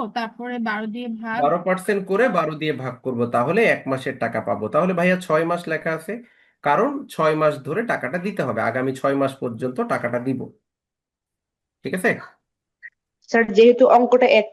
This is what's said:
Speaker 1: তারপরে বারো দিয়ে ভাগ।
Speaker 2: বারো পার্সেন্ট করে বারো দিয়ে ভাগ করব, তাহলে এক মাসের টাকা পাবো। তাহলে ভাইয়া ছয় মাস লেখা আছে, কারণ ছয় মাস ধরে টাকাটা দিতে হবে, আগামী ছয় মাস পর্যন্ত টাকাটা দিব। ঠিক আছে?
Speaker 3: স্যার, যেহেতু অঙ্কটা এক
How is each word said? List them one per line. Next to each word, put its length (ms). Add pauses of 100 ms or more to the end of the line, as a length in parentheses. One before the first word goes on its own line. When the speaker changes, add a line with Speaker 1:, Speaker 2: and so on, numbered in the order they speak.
Speaker 1:
তারপরে 520
বারো 260
দিয়ে 220
ভাগ। 360
Speaker 2:
বারো 220
পার্সেন্ট 420
করে 220
বারো 260
দিয়ে 180
ভাগ 280
করব, 240
তাহলে 400
এক 220
মাসের 300
টাকা 240
পাবো। 260
তাহলে 260
ভাইয়া 280
ছয় 240
মাস 220
লেখা 260
আছে, 300 (380)
কারণ 460
ছয় 280
মাস 220
ধরে 280
টাকাটা 320
দিতে 260
হবে, 180
আগামী 320
ছয় 220
মাস 200
পর্যন্ত 460
টাকাটা 380
দিব। 200 (1400)
ঠিক 100
আছে? 260 (1040)
Speaker 3:
স্যার, 320
যেহেতু 340
অঙ্কটা 380
এক 280